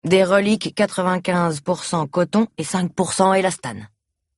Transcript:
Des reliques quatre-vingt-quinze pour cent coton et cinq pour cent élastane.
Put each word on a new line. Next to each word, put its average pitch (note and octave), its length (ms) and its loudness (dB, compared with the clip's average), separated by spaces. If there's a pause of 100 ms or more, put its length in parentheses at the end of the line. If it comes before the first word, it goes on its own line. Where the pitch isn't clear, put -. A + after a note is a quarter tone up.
Des F#3+ 200 4
reliques G3+ 520 0
quatre-vingt-quinze F3+ 840 -2
pour F3+ 220 -4
cent D#3+ 240 -2
coton F#3+ 400 0 (100)
et D#3+ 60 -6
cinq F3+ 300 -2
pour F3+ 200 -2
cent F#3+ 200 4
élastane. B2+ 560 -2 (480)